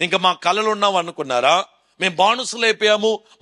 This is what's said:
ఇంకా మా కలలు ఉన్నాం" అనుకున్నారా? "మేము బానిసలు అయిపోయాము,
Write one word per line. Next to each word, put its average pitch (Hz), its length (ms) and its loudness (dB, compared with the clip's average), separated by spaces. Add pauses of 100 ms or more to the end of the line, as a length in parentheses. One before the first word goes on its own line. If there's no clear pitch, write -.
ఇంకా 175 160 -2
మా 185 160 2
కలలు 196 360 0
ఉన్నాం" 202 260 0
అనుకున్నారా? 160 680 0 (360)
"మేము 185 140 -2
బానిసలు 226 480 0
అయిపోయాము, 214 560 0 (220)